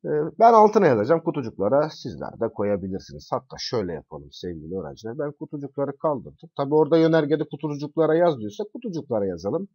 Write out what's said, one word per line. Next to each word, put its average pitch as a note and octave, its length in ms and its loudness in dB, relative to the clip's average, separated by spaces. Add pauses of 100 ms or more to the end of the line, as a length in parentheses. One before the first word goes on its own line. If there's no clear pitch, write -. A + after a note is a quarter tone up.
Ee, - 40 -6 (300)
ben A#3 140 8
altına G#3+ 340 6
yazacağım. C3+ 380 4
Kutucuklara C#3+ 640 0
sizler D2+ 500 -12
de A2 120 -2
koyabilirsiniz. F#2+ 800 -6
Hatta - 260 -8
şöyle G2+ 340 -4
yapalım D2 400 -14
sevgili F2 460 -10
öğrenciler. G2+ 400 -8
Ben D3 140 -6
kutucukları C#3 680 -8
kaldırdım. D3+ 580 -6
Tabi C#3+ 180 -2
orada D#3 240 6
yönergede D#3 500 2
kutucuklara D3+ 680 -2
yaz E3 240 4
diyorsa G#2 340 -8
kutucuklara B2+ 540 -4
yazalım. G2 480 -6